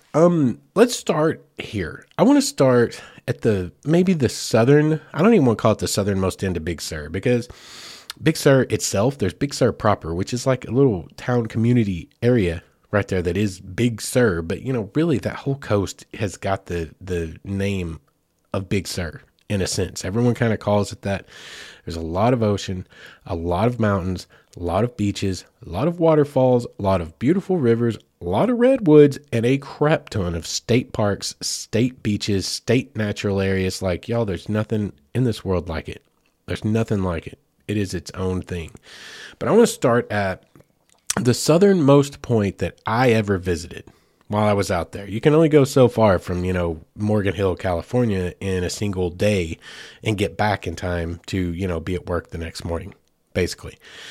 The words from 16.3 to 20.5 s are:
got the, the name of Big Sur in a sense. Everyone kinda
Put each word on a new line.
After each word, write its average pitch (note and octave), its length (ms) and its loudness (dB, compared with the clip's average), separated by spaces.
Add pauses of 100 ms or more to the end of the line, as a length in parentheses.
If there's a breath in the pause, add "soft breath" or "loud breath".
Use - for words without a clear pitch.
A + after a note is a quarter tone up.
got G2 280 -4
the, E2 340 -8
the E2+ 440 -6
name G2 560 -6 (540)
of F#2+ 160 -6
Big G2+ 180 -2
Sur E2+ 340 -8 (280)
in G2+ 120 -2
a F2 60 -2
sense. - 380 -6
Everyone A#2 280 0
kinda A2 240 0